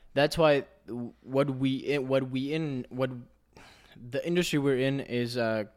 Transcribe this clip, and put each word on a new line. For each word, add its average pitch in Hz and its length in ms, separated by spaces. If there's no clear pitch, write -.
that's 147 240
why 151 260
w-, 120 340
what 135 360
we 135 200
in, 131 300
what 135 220
we 135 240
in, 147 360
what 131 200
the 135 140
industry 170 340
we're 139 180
in 135 240
is, 120 340
uh, 113 280